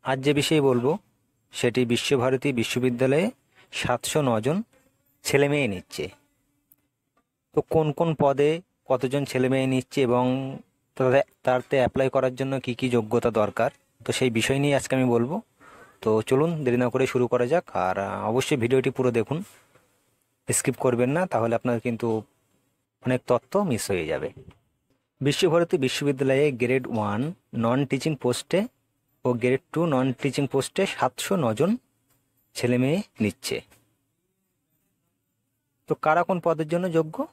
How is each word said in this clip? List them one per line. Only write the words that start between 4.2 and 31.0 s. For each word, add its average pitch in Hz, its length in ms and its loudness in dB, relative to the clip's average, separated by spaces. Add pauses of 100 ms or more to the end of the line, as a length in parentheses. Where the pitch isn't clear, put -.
ন 120 180 2
জন 156 240 -2 (600)
ছেলে 143 260 2
মেয়ে 143 180 0
নিচ্ছে। 90 420 -8 (1400)
তো 147 80 2
কোন 156 300 0
কোন 165 280 0
পদে 147 420 2 (240)
কতজন 131 400 -2
ছেলে 131 240 0
মেয়ে 131 180 0
নিচ্ছে 131 340 -2
এবং 127 560 0 (380)
তাতে, 131 260 2 (220)
তাতে 127 340 0
অ্যাপ্লাই 131 320 0
করার 127 260 0
জন্য 135 240 -4
কি 123 160 -6
কি 131 140 -2
যোগ্যতা 117 420 0
দরকার, 110 400 0 (340)
তো 120 60 -2
সেই 131 180 0
বিষয় 113 300 0
নিয়ে 143 160 2
আজকে 131 200 -2
আমি 131 100 2
বলবো। 123 360 0 (600)
তো 110 200 2
চলুন 151 420 0
দেরি 123 140 2
না 123 120 2
করে 131 180 0
শুরু 123 200 0
করা 123 200 0
যাক। 165 280 -2
আর, 92 240 0
আহ, 101 300 -4
অবশ্যই 131 280 0
ভিডিওটি 120 320 0
পুরো 123 220 0
দেখুন, 127 320 -2 (1080)
স্কিপ - 240 -2
করবেন 123 340 2
না, 175 160 0
তাহলে 117 300 0
আপনার 120 240 -2
কিন্তু 113 440 -4 (760)
অনেক 127 260 0
তথ্য 127 300 0
মিস 147 340 -2
হয়ে 82 160 -2
যাবে। 69 260 -6 (880)
বিশ্বভারতী 170 560 2
বিশ্ববিদ্যালয়ে 135 720 0
গ্রেড 123 360 0
ওয়ান 110 460 -2 (220)
নন 120 300 2
টিচিং 139 300 -2
পোস্টে 175 520 -2 (580)
ও 123 80 2
গ্রেড 123 260 0 (120)
টু 165 140 -2
নন 131 280 0
টিচিং 139 340 -2
পোস্টে 139 380 -2
সাতশো - 500 -4